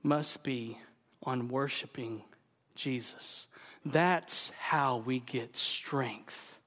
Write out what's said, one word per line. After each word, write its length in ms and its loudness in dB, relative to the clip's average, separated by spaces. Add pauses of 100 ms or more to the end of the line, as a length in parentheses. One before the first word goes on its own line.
must 400 2
be 360 -4 (440)
on 260 -2
worshiping 720 -4 (520)
Jesus. 720 -4 (380)
That's 720 4
how 400 2
we 220 0
get 340 -6
strength. 1120 -2